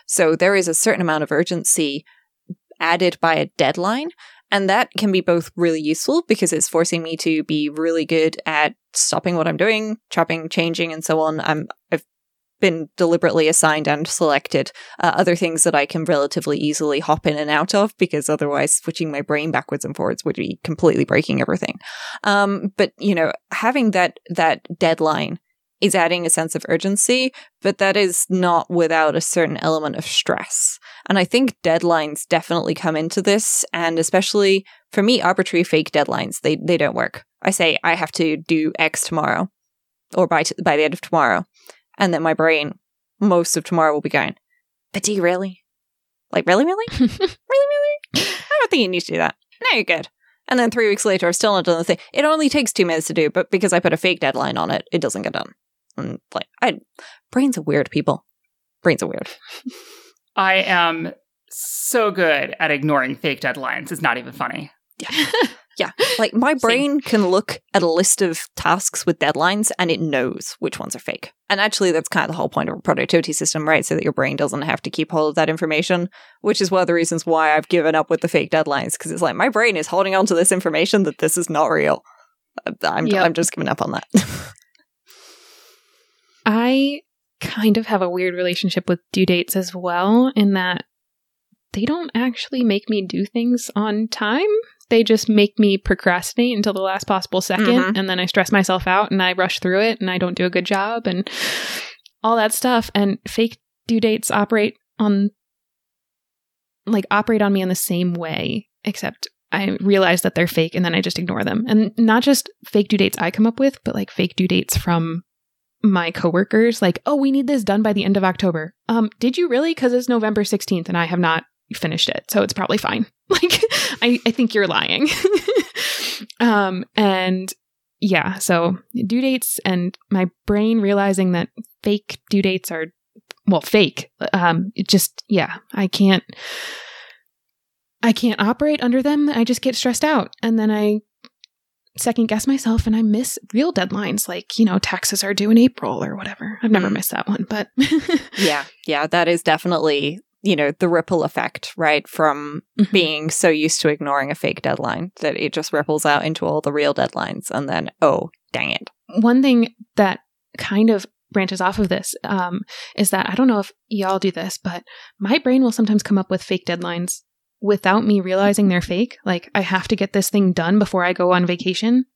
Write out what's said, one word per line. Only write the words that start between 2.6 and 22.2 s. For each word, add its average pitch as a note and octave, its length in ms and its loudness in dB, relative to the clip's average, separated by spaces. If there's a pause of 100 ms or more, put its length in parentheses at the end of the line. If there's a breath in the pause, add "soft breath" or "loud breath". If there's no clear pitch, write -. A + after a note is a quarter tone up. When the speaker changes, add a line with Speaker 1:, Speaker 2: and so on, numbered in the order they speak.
Speaker 1:
added F3 400 2
by E3 140 2
a D#3 120 0 (100)
deadline. G3 540 -2 (400 loud breath)
And G3 180 0
that G#3 300 2
can G#3 120 0
be F#3 120 2
both E3+ 340 0
really E3 240 0
useful D#3+ 480 0
because G3 240 0
it's D#3 160 -2
forcing E3+ 340 0
me E3 160 -8
to D#3+ 260 0
be D3 260 -2
really D#3+ 340 -2
good D#3+ 400 2
at D3+ 300 0 (180)
stopping - 440 0
what D#3+ 120 0
I'm D#3+ 80 0
doing, G#3+ 400 0 (140)
chopping, E3 400 -2
changing, E3 420 -2
and D#3+ 100 -10
so D#3+ 180 0
on. D#3 200 0
I'm, D3+ 260 -2 (240)
I've D#3+ 140 -2 (560)
been E3 380 0
deliberately E3 500 4
assigned D#3 400 2
and D3+ 180 -2
selected, D3 640 0 (320 loud breath)
uh, E3+ 140 2
other F3 200 2
things E3 280 0
that E3 100 4
I C#3+ 120 2
can D#3+ 180 -6
relatively D3 540 0
easily D3+ 420 0
hop D#3 260 -2
in D3+ 120 2
and D3+ 120 -4
out D3+ 240 2
of, G#3 220 2
because D3+ 320 0
otherwise C#3+ 460 0
switching D#3+ 360 -4
my C#3+ 120 -6
brain D3+ 280 -2
backwards C#3+ 360 -6
and - 100 -10
forwards - 280 -6
would - 120 -6
be - 260 -8
completely D#3 440 0
breaking - 340 0
everything. - 380 -4 (440 loud breath)